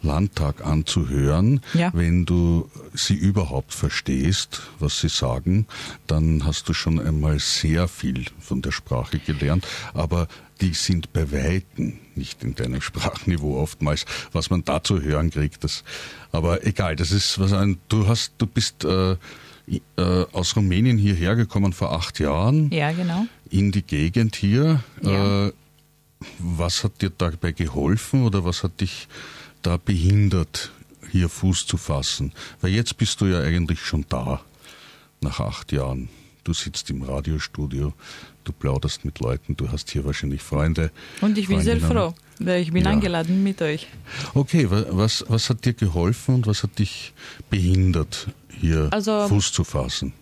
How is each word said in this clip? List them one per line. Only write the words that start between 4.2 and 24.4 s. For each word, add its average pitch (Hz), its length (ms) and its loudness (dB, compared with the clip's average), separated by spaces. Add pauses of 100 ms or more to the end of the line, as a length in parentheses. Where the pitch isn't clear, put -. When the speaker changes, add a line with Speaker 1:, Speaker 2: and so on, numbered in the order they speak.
Speaker 1:
was 73 220 -2
sie 78 80 0
sagen, 87 560 0 (400)
dann 78 400 2
hast 76 240 -2
du 80 40 2
schon 80 260 0
einmal 76 400 0
sehr 80 480 0
viel 64 380 -4 (140)
von - 220 -4
der - 100 -4
Sprache - 460 -4
gelernt. 76 500 0 (280)
Aber 82 320 0 (340)
die 90 140 2
sind - 380 0
bei 76 180 0
Weitem 71 680 -2 (180)
nicht - 280 -10
in 64 100 -4
deinem 62 280 -4
Sprachniveau 76 760 -2
oftmals, 73 460 -2 (260)
was - 200 -2
man 87 120 2
da 73 200 -2
zu 95 180 2
hören 76 300 2
kriegt. 73 320 -2
Das, - 200 -4 (480)
aber 85 340 0
egal, 92 300 0
das 80 160 -2
ist 98 280 0
was 98 140 4
ein, 98 260 2 (100)
du 107 180 2
hast, 113 300 0
du 117 80 0
bist, - 400 -4
äh, 92 280 2
äh, 90 40 -2 (1120)
aus 90 240 -2
Rumänien 107 440 4
hierher 98 360 4
gekommen 101 380 2
vor - 180 -2
acht - 280 -4
Jahren. 107 520 4
Speaker 2:
Ja, 151 200 0
genau. 175 340 -2 (240)
Speaker 1:
In 101 220 2
die 190 120 0
Gegend 90 520 0
hier. 127 480 2 (180)